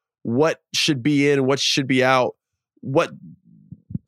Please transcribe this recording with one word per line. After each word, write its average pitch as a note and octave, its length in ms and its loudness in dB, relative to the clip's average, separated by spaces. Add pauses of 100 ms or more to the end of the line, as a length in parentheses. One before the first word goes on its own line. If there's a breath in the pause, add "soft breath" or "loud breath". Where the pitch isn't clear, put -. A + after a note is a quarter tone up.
(240)
what C3 380 0 (120)
should C#3+ 260 -2
be C#3+ 300 2
in, C#3 160 2
what C3+ 140 0
should - 260 -2
be C3 160 2
out, C3 320 2 (460)
what, C#3 300 -2 (960)